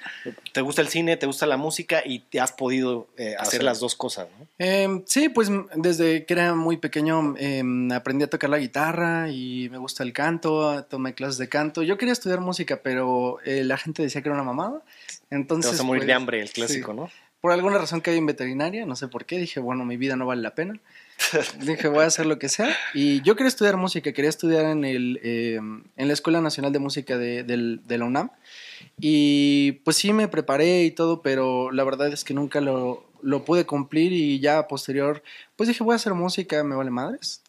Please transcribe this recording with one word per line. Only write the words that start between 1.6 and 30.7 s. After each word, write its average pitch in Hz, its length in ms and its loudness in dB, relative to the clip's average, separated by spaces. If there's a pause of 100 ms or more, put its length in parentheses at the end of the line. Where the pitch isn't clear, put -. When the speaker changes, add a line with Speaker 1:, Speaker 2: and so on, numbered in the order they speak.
Speaker 1:
y 127 140 -6
te - 220 -4
has 127 120 0
podido, 127 640 -2
eh, 107 220 -6
hacer 107 100 -2
Speaker 2:
Hacer. 120 140 0
Speaker 1:
las 120 180 2
dos 120 160 -2
cosas, 101 320 -6 (100)
no? 156 80 -20 (120)
Speaker 3:
Em, 190 480 0
sí, 302 240 2
pues, 226 180 4
m-, 196 160 0 (100)
desde 160 520 2
que 175 80 0
era 175 200 4
muy 165 220 2
pequeño, 156 640 0
em, 127 520 0
aprendí 131 340 -2
a 139 40 0
tocar 151 220 -2
la 147 80 4
guitarra 165 720 0
y 127 400 -6
me 127 80 -12
gusta 135 240 -8
el 123 100 -4
canto, 156 720 0
tomé 131 300 -6
clases 131 240 -6
de 127 100 -6
canto. 151 340 -2
Yo 180 140 0
quería 247 160 0
estudiar 185 280 -2
música, 180 420 -4
pero, 127 640 0
eh, 135 180 0
la 131 140 0
gente 160 240 -6
decía 143 180 -2
que 147 80 -4
era 147 60 0
una 139 100 -2
mamada. 180 380 -4 (480)
Entonces, 139 400 0
Speaker 1:
Te 117 60 0
vas - 40 0
a 127 40 0
morir 131 180 0
de 127 60 0
Speaker 3:
pues, 127 80 6
Speaker 1:
hambre, 123 260 -2
el 104 60 -8
Speaker 3:
sí. - 40 -14
Speaker 1:
clásico, 117 400 -4
¿no? 143 180 -10 (300)
Speaker 3:
Por 175 100 2
alguna 185 280 4
razón 165 240 -2
caí 170 160 2
en 160 80 2
veterinaria, 147 600 -2
no 135 80 -6
sé 127 140 -8
por 120 160 -10
qué. 180 140 -6
Dije, 170 200 -6
"Bueno, 127 260 -4
mi 123 120 -4
vida 135 180 -2
no 127 120 -2
vale 123 160 -2
la 110 120 -6
pena". 190 240 -6 (400)
Speaker 1:
<laughs> - 400 -2
Speaker 3:
Dije, 151 300 -2
"Voy 147 160 6
a - 20 6
hacer 165 200 0
lo 156 120 0
que 139 100 -6
sea". 254 280 0 (180)
Y 143 280 4
yo 202 120 6
quería 262 140 2
estudiar 208 280 4
música, 180 360 -2
quería 143 180 2
estudiar 160 360 2
en 156 180 0
el, 127 400 -2
eh, 117 320 -2
en 110 520 -8
la 147 40 4
Escuela 165 280 2
Nacional 143 320 0
de 143 60 2
Música 139 400 -4
de, 120 240 -4
del, 120 420 -2
de 117 140 -2
la 120 60 -2
unam. 139 260 -2 (680)
Y, 143 720 4 (120)
pues, 160 120 4
sí 202 160 2
me 214 160 4
preparé 160 560 4